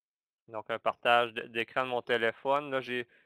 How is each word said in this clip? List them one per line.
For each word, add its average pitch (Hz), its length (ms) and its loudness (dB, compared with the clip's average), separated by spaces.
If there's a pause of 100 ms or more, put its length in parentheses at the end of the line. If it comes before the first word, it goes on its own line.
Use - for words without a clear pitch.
(480)
donc 110 200 -10
un 113 120 -2
partage 120 520 2
d-, 120 160 -10
d'écran 117 360 -4
de 127 60 -6
mon 120 120 -2
téléphone. 135 680 0
Là, 135 80 -2
j'ai, 123 260 -6 (200)